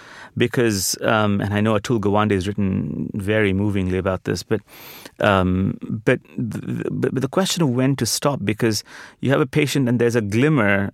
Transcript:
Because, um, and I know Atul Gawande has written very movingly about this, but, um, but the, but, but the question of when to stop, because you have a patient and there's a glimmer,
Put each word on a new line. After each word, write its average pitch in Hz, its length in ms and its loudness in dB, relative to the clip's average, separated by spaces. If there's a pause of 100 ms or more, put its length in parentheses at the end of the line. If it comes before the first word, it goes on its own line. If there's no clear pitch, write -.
(380)
Because, 113 640 0
um, 107 400 2
and 101 120 -2
I 104 60 2
know 110 140 2
Atul 107 260 0
Gawande 104 320 2
has 95 160 0
written 98 680 -2
very 104 360 2
movingly 95 460 0
about 92 260 -2
this, 101 200 -2
but, 110 180 -2 (580)
um, 95 600 2
but 123 400 -2 (160)
the, 117 520 -6
but, - 240 -2
but 131 80 -2
the 131 60 -2
question 180 360 -2
of 139 80 2
when 131 260 0
to 117 80 -2
stop, - 400 -2
because 107 360 0 (380)
you 120 120 -2
have 143 100 2
a 151 40 2
patient 139 440 0
and 120 100 2
there's 117 160 2
a 120 60 2
glimmer, 104 720 2